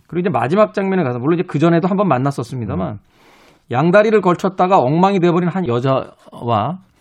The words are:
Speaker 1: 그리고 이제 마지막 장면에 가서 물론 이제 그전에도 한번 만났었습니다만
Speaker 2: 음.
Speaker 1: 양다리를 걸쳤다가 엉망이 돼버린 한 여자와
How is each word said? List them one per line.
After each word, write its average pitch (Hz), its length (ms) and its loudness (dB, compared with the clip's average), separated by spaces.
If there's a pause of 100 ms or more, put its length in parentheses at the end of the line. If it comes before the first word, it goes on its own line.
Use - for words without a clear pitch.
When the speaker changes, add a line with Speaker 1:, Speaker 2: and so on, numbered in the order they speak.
Speaker 1:
그리고 165 120 -6
이제 185 100 -2
마지막 160 440 0
장면에 190 300 -2
가서 123 140 -4
물론 156 220 0
이제 180 80 -4
그전에도 170 400 2
한번 196 220 0
만났었습니다만 127 840 -4
Speaker 2:
음. 104 40 -12 (720)
Speaker 1:
양다리를 202 500 4
걸쳤다가 180 580 2
엉망이 175 400 2
돼버린 175 300 2
한 180 180 -4
여자와 120 1120 -4 (220)